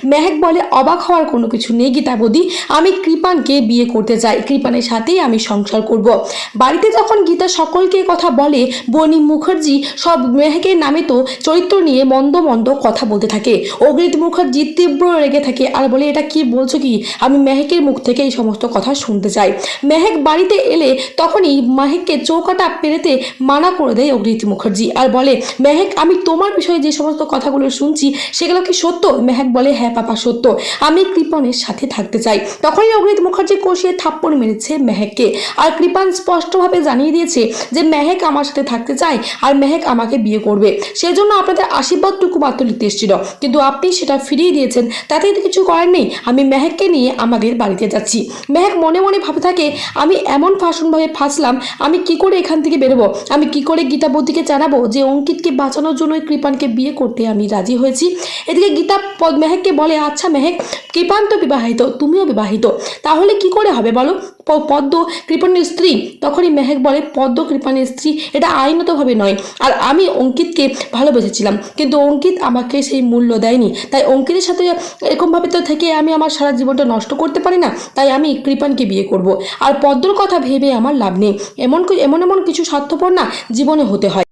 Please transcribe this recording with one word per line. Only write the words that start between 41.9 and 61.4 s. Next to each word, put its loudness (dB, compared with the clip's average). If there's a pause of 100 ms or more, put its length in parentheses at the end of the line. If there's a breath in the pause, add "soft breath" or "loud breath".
মাত্র 0
নিতে -2
এসেছিল, -2 (300 loud breath)
কিন্তু 0
আপনি 0
সেটা -2 (140)
ফিরিয়ে 2
দিয়েছেন, 0 (240 loud breath)
তাতে 0
তো -2
কিছু 0
করার 2
নেই। 4 (200 loud breath)
আমি 2
মেহেককে 0
নিয়ে 2
আমাদের 0
বাড়িতে -2
যাচ্ছি। -2 (300 loud breath)
মেহেক 2
মনে 2
মনে 2
ভাবতে -4
থাকে, 0 (300 loud breath)
"আমি 2 (100)
এমন 2 (100)
ফাঁসনভাবে 0
ফাঁসলাম, 0 (240 loud breath)
আমি 0
কি 0
করে 2
এখান 0
থেকে 0
বেরোবো? 4 (220 loud breath)
আমি 2
কি -2
করে 0
গীতা 0
বৌদিকে 0
জানাবো 0
যে 0
অঙ্কিতকে -2
বাঁচানোর -2
জন্য -2
কৃপানকে -2
বিয়ে -2
করতে -4
আমি -2
রাজি -2
হয়েছি?" 0 (420 loud breath)
এদিকে 2
গীতা 0 (240)
প-, 2
মেহেককে 0
বলে, 2
"আচ্ছা -4
মেহেক, 0 (380 loud breath)
কৃপান 0
তো 2
বিবাহিত, 0